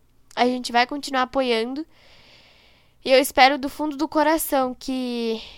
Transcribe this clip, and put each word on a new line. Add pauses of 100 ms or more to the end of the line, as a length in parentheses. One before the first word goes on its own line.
(360)
a
gente
vai
continuar
apoiando. (1160)
E
eu
espero
do
fundo
do
coração
que (160)